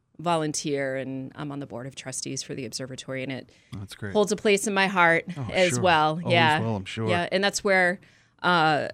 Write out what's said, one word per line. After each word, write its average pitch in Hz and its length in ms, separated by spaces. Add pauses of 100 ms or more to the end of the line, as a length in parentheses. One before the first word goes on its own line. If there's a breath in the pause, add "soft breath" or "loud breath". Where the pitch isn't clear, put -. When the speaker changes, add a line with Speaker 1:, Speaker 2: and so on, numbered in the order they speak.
(180)
Speaker 1:
volunteer, 151 800
and 131 380
I'm 147 180
on 143 80
the 139 60
board 120 200
of 131 80
trustees 135 480
for 143 120
the 131 100
observatory, 131 580
and 131 100
it - 180 (280 soft breath)
Speaker 2:
That's 101 160
great. 104 200
Speaker 1:
holds 208 180
a 196 40
place 202 300
in 208 60
my 196 140
heart 175 400 (100)
Speaker 2:
Oh, 135 160
Speaker 1:
as 180 220
Speaker 2:
sure. 123 80
Speaker 1:
well. 156 300
Speaker 2:
Always 175 200
Speaker 1:
Yeah. 160 280
Speaker 2:
will, 113 160
I'm 92 100
sure. 113 240
Speaker 1:
Yeah, 175 200
and 190 140
that's 202 180
where, 185 380 (420 soft breath)
uh, 156 520